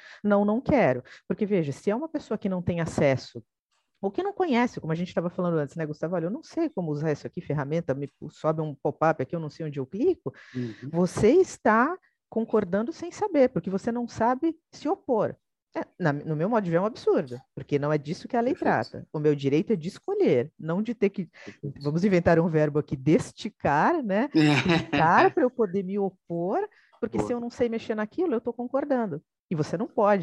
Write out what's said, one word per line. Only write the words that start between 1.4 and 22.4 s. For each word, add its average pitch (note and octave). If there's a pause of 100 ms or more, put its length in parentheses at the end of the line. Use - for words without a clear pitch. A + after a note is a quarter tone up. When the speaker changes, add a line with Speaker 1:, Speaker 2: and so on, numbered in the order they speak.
Speaker 1:
veja, F3
se -
é G#3
uma D#4
pessoa A#3+
que G3+
não F3+
tem F3
acesso, C#3 (580)
ou G3
que F4+
não G4
conhece, B3+
como D#3+
a D#3+
gente F3
tava F3
falando F3
antes, C#3+
né, E3
Gustavo? D#3
"Olha, E3
eu F3+
não D4+
sei E4
como E3+
usar D3+
isso -
aqui, -
ferramenta, D3
me C#3 (220)
sobe D#3
um D#3
pop-up D#3
aqui, D#3
eu E3+
não D3+
sei -
onde C#3+
eu C3
clico." F#3+ (220)
Speaker 2:
Uhum. B2
Speaker 1:
Você F3
está D4 (340)
concordando A3
sem E4+
saber, D#4
porque F3
você F#3+
não A#3+
sabe C4 (140)
se -
opor. A3 (400)
É, E4 (140)
na, E3
no D3
meu D#3+
modo A3+
de F3
ver, E3
é F3
um F#3+
absurdo, G#3 (200)
porque C#3+
não C#3+
é D3+
disso D3
que -
a A#3
lei B3
Speaker 2:
Perfeito. F3
Speaker 1:
trata. -
O D#3+
meu D3+
direito C#3+
é G#3
de D#3
escolher, G#3
não E3
de A3
ter -
que, F3 (160)
Speaker 2:
Perfeito. -
Speaker 1:
vamos D#3
inventar F3
um E3